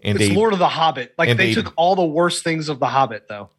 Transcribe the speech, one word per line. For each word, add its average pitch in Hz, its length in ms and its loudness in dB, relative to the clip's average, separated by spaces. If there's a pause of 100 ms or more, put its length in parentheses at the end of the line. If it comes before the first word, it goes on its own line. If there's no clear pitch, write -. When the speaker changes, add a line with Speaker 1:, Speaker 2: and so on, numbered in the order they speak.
Speaker 1:
And 101 180 0
Speaker 2:
It's 107 100 4
Speaker 1:
a, - 40 2
Speaker 2:
Lord 220 180 2
of 190 60 -2
the 175 100 2
Hobbit. 156 500 -2
Like, 165 100 2
Speaker 1:
and 214 100 2
Speaker 2:
they 190 140 2
Speaker 1:
a - 20 0
Speaker 2:
took - 220 -2
all 175 200 2
the 185 80 2
worst 170 400 0
things 160 240 -4
of 143 120 -6
the 139 60 0
Hobbit, 117 420 -2
though. 104 300 -14